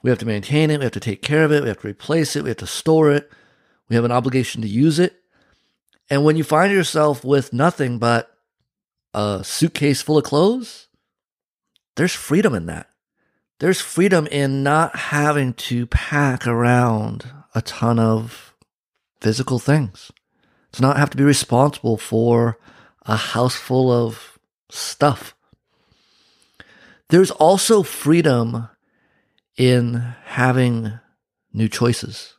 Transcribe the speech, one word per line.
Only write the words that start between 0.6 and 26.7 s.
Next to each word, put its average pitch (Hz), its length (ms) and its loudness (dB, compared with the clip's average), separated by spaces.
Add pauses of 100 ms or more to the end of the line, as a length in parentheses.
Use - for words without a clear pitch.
it. 147 80 0
We 135 80 -4
have 113 80 -4
to 101 80 -8
take 104 200 -6
care 156 220 0
of 151 80 2
it. 147 120 2
We 127 40 -4
have 101 140 -6
to 104 60 -10
replace 147 500 -4
it. 143 60 -4
We 131 60 -6
have 110 80 -6
to 95 100 -12
store 156 440 2
it. 147 180 0 (600)
We 117 80 0
have 117 80 2
an 120 60 0
obligation 123 500 -2
to 110 60 -6
use 143 320 2
it. 180 160 0 (960)
And 139 120 2
when 156 140 4
you 156 60 0
find 170 280 2
yourself 151 520 0
with 135 300 0
nothing 131 460 0
but 117 360 -2 (760)
a 104 300 -4
suitcase - 580 -2
full 151 160 0
of 143 60 2
clothes, 214 640 -2 (1080)
there's 170 180 -2
freedom 165 420 0
in 85 120 -6
that. 80 220 -12 (680)
There's 180 220 0
freedom 175 460 0
in 139 360 -2
not 151 320 0
having 147 580 -2
to 120 340 -4
pack 139 600 -2
around 120 800 0 (280)
a - 80 -2
ton 117 380 -2
of 113 560 -2 (640)
physical 120 400 -2
things. 139 520 -2 (640)
To - 80 -4
not 135 160 2
have 147 120 2
to 135 80 -8
be 139 60 2
responsible 131 720 2
for 117 600 0 (480)
a 110 100 -2
house 120 400 -2
full 127 360 0
of 117 480 -4 (300)
stuff. - 680 -4 (1700)